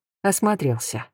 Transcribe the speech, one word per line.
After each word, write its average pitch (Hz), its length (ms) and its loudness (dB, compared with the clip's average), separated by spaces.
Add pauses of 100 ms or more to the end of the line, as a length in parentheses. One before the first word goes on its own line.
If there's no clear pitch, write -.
(220)
Осмотрелся. 170 920 0